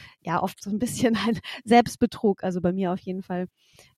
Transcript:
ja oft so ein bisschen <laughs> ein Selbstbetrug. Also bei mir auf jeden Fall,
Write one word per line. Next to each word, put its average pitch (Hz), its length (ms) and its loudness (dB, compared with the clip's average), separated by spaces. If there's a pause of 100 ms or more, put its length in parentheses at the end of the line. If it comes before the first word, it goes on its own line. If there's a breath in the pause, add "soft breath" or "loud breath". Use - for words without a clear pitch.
(220 loud breath)
ja 170 200 -2
oft - 220 -6
so 196 80 -8
ein 208 80 -2
bisschen 226 360 2
<laughs> 202 120 0
ein 214 120 0 (240 loud breath)
Selbstbetrug. 226 800 2
Also 180 180 -2
bei 175 100 2
mir 185 200 -2
auf 185 80 -4
jeden 185 220 -8
Fall, 180 260 -6 (500 soft breath)